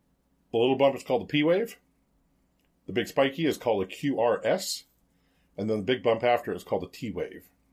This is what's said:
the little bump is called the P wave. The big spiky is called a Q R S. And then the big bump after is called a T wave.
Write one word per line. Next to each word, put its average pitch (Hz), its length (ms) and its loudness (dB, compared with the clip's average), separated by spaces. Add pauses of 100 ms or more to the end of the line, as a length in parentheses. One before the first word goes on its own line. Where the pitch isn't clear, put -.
(500)
the 117 80 0
little 127 180 4
bump 135 180 4
is 120 80 -10
called 120 200 0
the - 100 -10
P 147 100 2
wave. 185 360 0 (1080)
The - 60 -10
big 117 160 -2
spiky 139 380 2
is 127 100 2
called 104 260 0
a 92 40 -2
Q 139 340 -2
R 117 240 2
S. 170 400 -2 (720)
And 107 140 -4
then 107 80 0
the 101 60 -6
big 120 180 -2
bump 113 200 2
after 120 300 2
is 90 120 -8
called 101 200 -2
a - 40 -14
T - 220 -10
wave. 85 340 -10 (280)